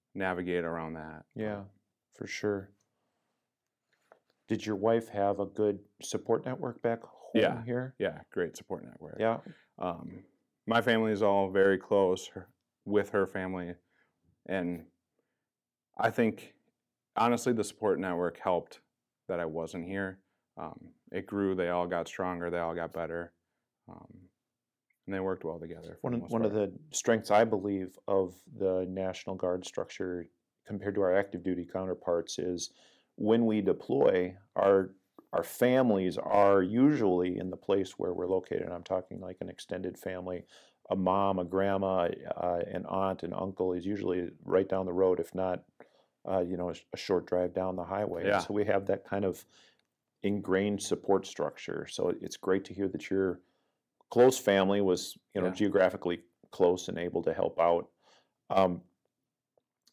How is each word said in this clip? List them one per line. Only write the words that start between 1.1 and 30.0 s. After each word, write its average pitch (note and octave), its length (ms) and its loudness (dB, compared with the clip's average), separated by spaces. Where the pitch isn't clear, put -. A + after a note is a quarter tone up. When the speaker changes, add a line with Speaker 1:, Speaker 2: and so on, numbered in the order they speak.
Speaker 2:
Yeah, G#2+ 260 -6
for G#2+ 120 -12
sure. G2+ 420 -4
Did A2 180 -2
your G#2+ 100 -2
wife A2+ 340 2
have G2+ 300 0
a G2 60 0
good G#2 340 0
support - 440 -2
network B2+ 360 -8
back A#2 220 -2
home - 300 -20
Speaker 1:
Yeah. A2+ 300 2
Speaker 2:
here? B2 360 -6
Speaker 1:
Yeah, D#2+ 220 -4
great E2+ 260 -4
support - 260 -10
network. - 360 -16
Speaker 2:
Yeah. A2+ 200 0
Speaker 1:
Um, F2+ 460 -8
my A2+ 140 2
family A2+ 320 2
is G2+ 100 0
all G2 260 4
very F#2+ 280 6
close F#2+ 520 2
her, F#2 200 -16
with G2+ 260 0
her G2 140 4
family, F#2 500 -6
and F2 400 -4
I A2+ 120 2
think, - 440 0
honestly, A#3 380 4
the A2 100 0
support G2 360 0
network F2 400 -2
helped F2 420 -2
that F2 120 -2
I E2+ 60 -4
wasn't E2 400 -6
here. F#2+ 340 -6
Um, - 320 -14
it G2 140 -6
grew, G2 300 0
they F2 140 0
all F2 180 0
got E2+ 200 -4
stronger, F2 420 -4
they E2+ 100 -2
all E2+ 160 -4
got E2 180 -6
better, E2+ 380 -6
um, - 420 -20
and G2 80 -6
they F#2+ 40 -2
worked F#2+ 260 -2
well E2 140 -6
together E2 420 -14
for B2+ 80 -4
Speaker 2:
One - 20 -2
Speaker 1:
the A#2+ 60 -2
Speaker 2:
of, A#2+ 60 -2
Speaker 1:
most - 80 -8
Speaker 2:
one A2+ 140 2
of G2+ 80 2
Speaker 1:
part. G2+ 200 0
Speaker 2:
the - 220 -18
strengths, A2 360 2
I G#2+ 140 8
believe, G2 520 -2
of F#2+ 280 2
the F#2 320 0
National F#2 460 -6
Guard F2+ 300 -2
structure F2+ 640 -8